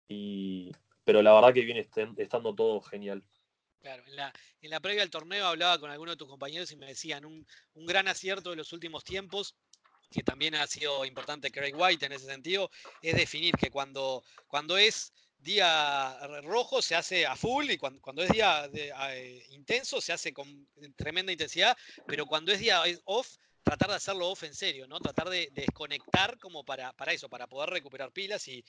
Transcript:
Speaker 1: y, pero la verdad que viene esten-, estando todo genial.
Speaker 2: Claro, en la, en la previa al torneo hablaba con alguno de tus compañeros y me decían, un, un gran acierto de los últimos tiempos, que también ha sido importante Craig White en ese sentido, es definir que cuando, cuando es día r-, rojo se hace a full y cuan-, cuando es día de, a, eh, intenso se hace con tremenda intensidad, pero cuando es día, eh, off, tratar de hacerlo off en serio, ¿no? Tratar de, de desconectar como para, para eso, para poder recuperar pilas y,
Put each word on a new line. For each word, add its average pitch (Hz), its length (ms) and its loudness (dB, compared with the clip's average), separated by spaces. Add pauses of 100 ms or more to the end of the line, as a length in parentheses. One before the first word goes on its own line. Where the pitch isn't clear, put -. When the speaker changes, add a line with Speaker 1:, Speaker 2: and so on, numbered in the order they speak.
Speaker 1:
y, 98 640 -8 (320)
pero 107 180 8
la 214 140 12
verdad 127 180 12
que 123 120 6
viene 117 160 -2
esten-, 110 360 -4
estando 110 380 -2
todo 110 260 2
genial. 101 440 -10 (560)
Speaker 2:
Claro, 131 260 -16
en 139 80 -20
la, 139 180 -10 (280)
en 156 100 -16
la 160 80 -4
previa 202 240 -2
al 185 80 -2
torneo 180 360 -4
hablaba 170 340 2
con 147 100 -12
alguno 160 220 -12
de 160 40 -10
tus 143 120 -16
compañeros 139 420 -10
y 151 60 -18
me 135 100 -20
decían, 143 380 -10
un, 156 200 -18 (300)
un 160 120 -16
gran 190 200 2
acierto 185 440 -4
de 170 60 -6
los 156 160 -10
últimos 165 300 -12
tiempos, 190 540 -8 (560)
que - 100 -4
también 147 320 -2
ha 147 120 0
sido 143 380 -4
importante 135 460 -6
Craig 139 240 -6
White 165 320 4
en 139 60 -6
ese 135 140 -12
sentido, 160 440 -4 (320)
es 165 140 2
definir 165 400 2
que - 140 0
cuando, 135 520 -6 (240)
cuando 156 320 0
es - 340 2 (260)
día 147 840 2
r-, 147 200 -12
rojo 233 400 0
se - 120 0
hace 170 320 0
a 131 100 -2
full 269 340 -2
y 175 80 0
cuan-, 135 220 -8
cuando 139 220 -8
es 185 80 0
día 170 380 2
de, 143 240 -10
a, 135 240 -8
eh, 127 340 -16
intenso 214 500 -4
se 170 120 -4
hace 165 200 -6
con 139 360 -16 (280)
tremenda 180 360 -4
intensidad, 170 440 2 (300)
pero 147 200 -4
cuando 156 260 0
es 202 60 2
día, 202 280 4
eh, 175 180 -2
off, 220 320 -4 (260)
tratar 170 280 0
de 196 60 -2
hacerlo 185 340 -4
off 190 120 -8
en 151 120 -14
serio, 139 340 -6
¿no? 151 100 -12
Tratar 160 300 -4
de, 170 240 -4
de 139 100 -8
desconectar 151 760 -2
como 165 260 -16
para, 131 300 -8
para 147 180 -4
eso, 147 160 -6
para 120 180 -12
poder 135 220 -6
recuperar 139 440 -8
pilas 196 360 -8
y, 127 200 -16